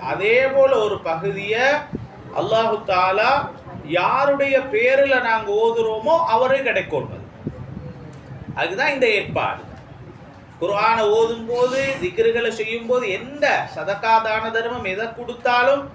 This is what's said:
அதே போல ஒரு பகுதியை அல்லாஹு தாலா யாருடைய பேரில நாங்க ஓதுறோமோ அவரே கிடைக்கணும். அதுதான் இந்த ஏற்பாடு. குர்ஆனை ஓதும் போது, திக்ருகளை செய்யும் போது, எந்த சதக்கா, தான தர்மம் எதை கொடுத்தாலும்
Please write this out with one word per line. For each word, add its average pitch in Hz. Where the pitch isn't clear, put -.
அதே 190
போல 269
ஒரு 202
பகுதியை 202
அல்லாஹு 220
தாலா 190
யாருடைய 277
பேரில 269
நாங்க 220
ஓதுறோமோ 226
அவரே 262
கிடைக்கணும். 185
அதுதான் 214
இந்த 247
ஏற்பாடு. -
குர்ஆனை 214
ஓதும் 226
போது, 247
திக்ருகளை 226
செய்யும் 226
போது, 247
எந்த 285
சதக்கா, 196
தான 220
தர்மம் 226
எதை 226
கொடுத்தாலும் 240